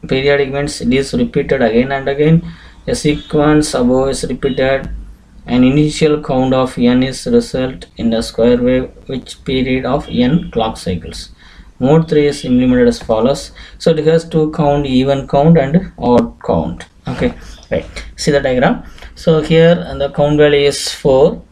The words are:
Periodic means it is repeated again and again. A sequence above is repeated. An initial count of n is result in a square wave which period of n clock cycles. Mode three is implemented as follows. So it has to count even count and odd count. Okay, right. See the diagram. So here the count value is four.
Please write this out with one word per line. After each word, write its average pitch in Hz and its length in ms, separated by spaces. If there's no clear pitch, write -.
Periodic 135 440
means 143 280
it 117 120
is 135 220
repeated 127 480
again 120 300
and 135 160
again. 151 340
A - 60
sequence 151 800
above 131 340
is 127 160
repeated. 131 640
An 123 160
initial 151 600
count 131 320
of 127 220
n 123 280
is - 220
result 123 600
in 113 180
a 113 80
square 120 380
wave 127 300
which - 380
period 131 400
of 135 240
n 127 420
clock 113 260
cycles. - 540
Mode 156 300
three 147 180
is 143 180
implemented 127 440
as 117 120
follows. - 520
So - 120
it 151 160
has 165 240
to 156 220
count 147 340
even 135 420
count 156 300
and 147 400
odd 120 440
count. 85 440
Okay, 123 280
right. - 160
See - 160
the 143 80
diagram. 131 440
So 156 260
here 165 360
the 139 120
count 147 260
value 147 300
is - 260
four. 143 580